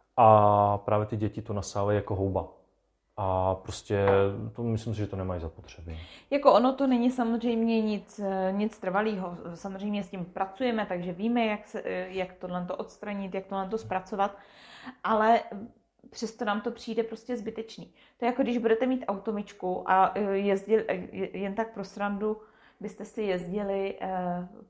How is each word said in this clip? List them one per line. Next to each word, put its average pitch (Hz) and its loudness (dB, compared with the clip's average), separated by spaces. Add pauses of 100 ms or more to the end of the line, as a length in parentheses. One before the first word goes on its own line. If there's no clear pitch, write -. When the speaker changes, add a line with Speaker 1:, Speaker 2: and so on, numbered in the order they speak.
(160)
Speaker 1:
A 104 8
právě 107 0
ty 113 -4
děti 107 -4
to 107 -8
nasávají 101 0
jako 101 -2
houba. 95 -2 (680)
A 95 2
prostě 101 -2 (460)
to, 120 -8
myslím 113 -2
si, 95 -4
že 104 -2
to 98 -8
nemají 92 -4
zapotřebí. 82 -12 (320)
Speaker 2:
Jako 285 8
ono 240 6
to 269 0
není 247 4
samozřejmě 226 0
nic, 208 -4
eh, 190 0
nic 214 -2
trvalýho. 185 -2 (180)
Samozřejmě 196 -6
s 185 -12
tím 185 -8
pracujeme, 214 -2
takže 180 -4
víme, 226 0
jak 214 -4
se, - -10
eh, 185 -4
jak 185 -4
tohleto 180 -6
odstranit, 202 -8
jak 190 -6
tohleto 196 -4
zpracovat, 196 -2 (680)
ale 220 6 (680)
přesto - -8
nám 208 0
to 233 -4
přijde 226 -4
prostě 226 -8
zbytečný. 220 -10 (240)
To - -4
je - 0
jako 175 -2
když 240 0
budete 226 2
mít 254 0
automyčku 190 -4
a, 190 6
eh, 196 -2
jezdil-, 202 2
eh, - 0
je-, 185 -6
jen 196 -6
tak 220 -4
pro 202 -10
srandu 202 -4 (400)
byste 208 -10
si 214 -8
jezdili, 196 -2
eh, 180 -4 (220)